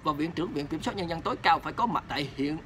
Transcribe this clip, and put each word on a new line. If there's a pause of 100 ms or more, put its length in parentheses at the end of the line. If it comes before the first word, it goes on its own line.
Và
Viện
trưởng
Viện
Kiểm
soát
Nhân
dân
tối
cao
phải
có
mặt
tại
hiện